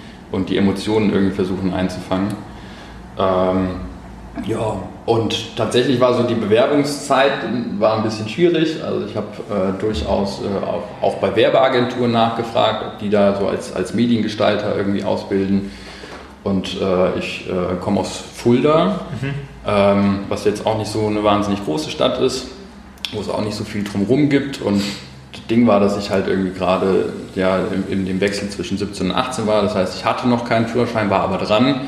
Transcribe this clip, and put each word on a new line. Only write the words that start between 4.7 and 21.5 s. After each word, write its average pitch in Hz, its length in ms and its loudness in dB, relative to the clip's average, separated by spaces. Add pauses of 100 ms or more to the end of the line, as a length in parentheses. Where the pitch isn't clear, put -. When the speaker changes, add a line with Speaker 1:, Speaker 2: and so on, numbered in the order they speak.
Speaker 1:
und 113 520 0
tatsächlich 123 420 2
war 123 140 6
so 117 100 2
die 113 120 0
Bewerbungszeit 135 960 4 (480)
war 110 180 4
ein 110 60 0
bisschen 110 260 -4
schwierig. 165 540 2
Also - 220 -2
ich - 120 -8
hab, 101 80 -4 (240)
äh, 95 300 0
durchaus, 110 600 -2
äh, 98 240 -2
auch, 87 180 -4 (220)
auch - 120 2
bei 98 180 0
Werbeagenturen 123 760 4
nachgefragt, 113 760 2
ob - 140 -10
die 104 100 -6
da 101 280 4
so 98 100 0
als, - 280 -4
als 90 180 -4
Mediengestalter 104 840 2
irgendwie 98 260 0
ausbilden. 98 680 0 (720)
Und, 95 380 -2
äh, 92 380 2
ich, - 300 -8
äh, 90 320 -2
komm 101 160 0
aus - 260 -4 (100)
Fulda, 151 680 4 (200)
Speaker 2:
Mhm. 139 120 -4 (340)
Speaker 1:
ähm, 101 520 4 (100)
was 98 160 -2
jetzt 104 200 2
auch 110 120 2
nicht 104 120 -4
so 110 180 0
eine 104 160 0
wahnsinnig 101 420 2